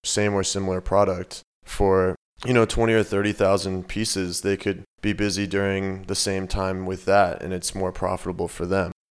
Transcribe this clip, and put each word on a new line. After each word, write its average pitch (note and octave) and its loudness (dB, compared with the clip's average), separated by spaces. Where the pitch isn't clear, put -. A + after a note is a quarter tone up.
same G#2 0
or F#2+ 0
similar F#2+ -2
product F#2+ 0
for, F#2+ 2
you B2 0
know, A#2 6
twenty A2+ 2
or A2 4
thirty G2+ 0
thousand F#2+ 0
pieces, F#2+ -4
they G2 0
could G2 -4
be G#2 0
busy G2+ -2
during G2 -2
the F#2+ -4
same F#2+ -2
time F#2+ -2
with F#2 -6
that, F#2+ 4
and F2+ -6
it's F#2 -6
more F#2+ -2
profitable F2+ -4
for - -6
them. F2+ -2